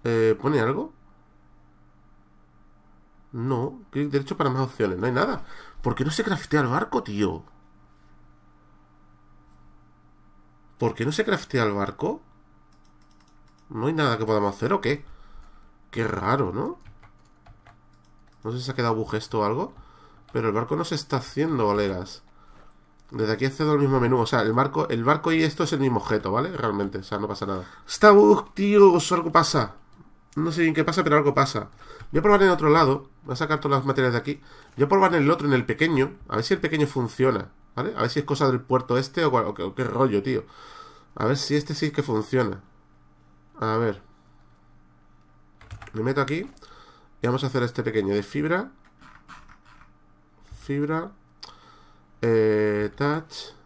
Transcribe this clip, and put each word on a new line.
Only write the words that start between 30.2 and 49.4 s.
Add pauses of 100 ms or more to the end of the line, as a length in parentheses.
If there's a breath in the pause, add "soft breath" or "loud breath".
No
sé
bien
qué
pasa,
pero
algo
pasa. (400 loud breath)
Voy
a
probar
en
otro
lado. (140)
Voy
a
sacar
todas
las
materias
de
aquí. (360 loud breath)
Voy
a
probar
en
el
otro,
en
el
pequeño. (180)
A
ver
si
el
pequeño
funciona, (260)
¿vale?
A
ver
si
es
cosa
del
puerto
este
o
cual,
o
qué,
o
qué
rollo,
tío. (720 loud breath)
A
ver
si
este
sí
que
funciona. (1000)
A
ver. (1900)
Me
meto
aquí. (720 loud breath)
Y
vamos
a
hacer
este
pequeño
de
fibra. (1900)